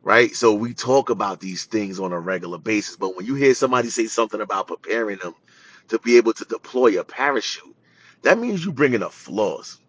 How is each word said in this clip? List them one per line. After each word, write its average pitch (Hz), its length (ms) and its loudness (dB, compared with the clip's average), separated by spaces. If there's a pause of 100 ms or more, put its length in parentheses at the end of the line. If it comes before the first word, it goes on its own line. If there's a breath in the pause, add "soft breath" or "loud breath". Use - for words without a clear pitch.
right? 110 320 4
So 113 180 6
we 117 220 -2
talk 127 340 2
about 98 300 -4
these 92 260 -10
things 98 340 -4
on 92 120 -4
a 87 80 -6
regular 87 400 -6
basis, 107 380 -4
but 95 180 -6
when 92 100 -10
you 131 80 -4
hear 139 220 4
somebody 123 340 2
say 113 160 -2
something 107 360 -2
about 101 260 -4
preparing 104 560 -6
them 87 100 -10 (540 soft breath)
to 110 120 -2
be 120 160 4
able 113 160 8
to - 140 -6
deploy 113 540 0
a 82 40 -6
parachute, - 720 -6 (460 soft breath)
that - 160 4
means 208 260 -4
you 185 80 -4
bringing 123 320 0
up 82 80 -8
flaws. - 760 -6